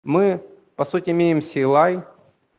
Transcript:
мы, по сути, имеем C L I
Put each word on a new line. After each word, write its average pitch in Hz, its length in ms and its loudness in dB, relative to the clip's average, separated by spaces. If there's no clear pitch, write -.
мы, 180 380 0
по 143 100 -4
сути, 180 240 -4
имеем 170 320 0
C 143 80 -2
L 135 140 2
I 180 280 2